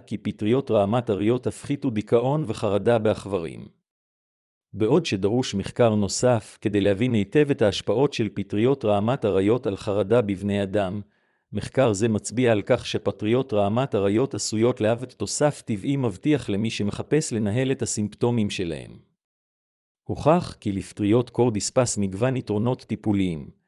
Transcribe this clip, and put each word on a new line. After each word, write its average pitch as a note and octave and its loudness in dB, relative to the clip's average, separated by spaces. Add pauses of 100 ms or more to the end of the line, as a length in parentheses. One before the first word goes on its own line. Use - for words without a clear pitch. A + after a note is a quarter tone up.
כי A2+ -6
פטריות A2+ -2
רעמת G#2+ 2
אריות A2 0
הפחיתו C#3 -4
דיכאון B2 0
וחרדה G#2+ 0
בעכברים. F#2+ -2 (1080)
בעוד A2 2
שדרוש G#2 -2
מחקר G#2+ 2
נוסף G#2+ 0
כדי G#2 0
להבין G2+ 2
היטב C#3 2
את - 0
ההשפעות A2 2
של G#2+ -2
פטריות A2+ 0
רעמת G#2+ 2
אריות G2+ 2
על G2 -4
חרדה G#2 2
בבני G2+ -2
אדם, G2 -2 (500)
מחקר - 0
זה G2+ 0
מצביע A2+ 0
על G#2 2
כך A#2+ 0
שפטריות A#2 -2
רעמת G#2+ 0
אריות G#2 0
עשויות A2+ 0
להוות A#2 0
תוסף C#3+ -2
טבעי A#2+ -4
מבטיח C3 -2
למי G#2+ -2
שמחפש A2+ -2
לנהל A2+ 0
את C3 -4
הסימפטומים A2 -2
שלהם. C#2 -8 (1080)
הוכח D3 0
כי G#2 -4
לפטריות G#2 0
קורדיספס A#2+ 0
מגוון G#2 -2
יתרונות A#2 -2
טיפוליים, F#2+ -2 (180)